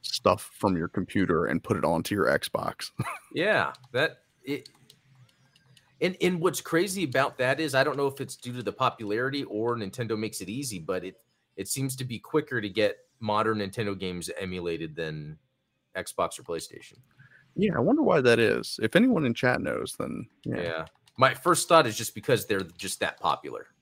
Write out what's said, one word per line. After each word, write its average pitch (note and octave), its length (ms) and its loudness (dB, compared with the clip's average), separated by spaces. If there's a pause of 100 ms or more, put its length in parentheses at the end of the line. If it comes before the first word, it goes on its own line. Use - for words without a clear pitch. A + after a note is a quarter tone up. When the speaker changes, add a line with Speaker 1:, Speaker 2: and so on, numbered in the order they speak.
Speaker 1:
stuff - 520 0
from G2 220 2
your E2 120 -2
computer F2 580 0
and C#2+ 160 -2
put G#2 140 0
it D#2+ 80 -2
onto E2 300 0
your D#2 120 2
Xbox. - 720 -2
<laughs> - 40 -4 (320)
Speaker 2:
Yeah, D3+ 400 0 (180)
that, C3+ 300 -2 (200)
it, - 280 -8 (1300)
and, F3+ 220 0
and F3+ 180 2
what's E3 220 2
crazy F#3 420 0
about C3+ 340 0
that C3 220 2
is, D3 140 -2
I C3+ 100 6
don't C#3+ 120 0
know C#3+ 100 0
if C3+ 140 -4
it's B2+ 160 -10
due B2 180 -12
to B2 80 -8
the G2+ 100 -2
popularity B2+ 720 -2
or A2+ 320 -2
Nintendo A2 420 -4
makes G#2+ 220 -6
it F2+ 80 -10
easy, A#2+ 300 -6
but F2+ 260 -4
it, F#2+ 160 -12 (360)
it G2 120 -8
seems C3+ 280 -4
to C3 100 -6
be A#2+ 120 -8
quicker D3 440 0
to G#2 80 -4
get G#2 260 2 (240)
modern G#2+ 380 0
Nintendo G2+ 400 -4
games F2+ 400 -6
emulated E2+ 580 -6
than D#2 420 -8 (580)
Xbox - 420 -4
or - 60 -18
PlayStation. - 540 -10 (580)
Speaker 1:
Yeah, G3 200 2
I - 40 2
wonder B3 220 4
why E3+ 180 4
that A#2+ 180 6
is. A2+ 440 2
If A2 140 0
anyone G3+ 300 4
in A#2 80 2
chat - 260 2
knows, - 380 -4
then - 300 -8 (160)
yeah. - 180 -4
Speaker 2:
Yeah. E2 240 -4 (300)
My C3+ 180 4
first - 340 2
thought D#3+ 200 8
is G#2 100 -4
just - 160 -8
because G#2+ 320 2
they're G2 140 0 (180)
just - 220 -6
that E2+ 180 -2
popular. C2 480 -4 (140)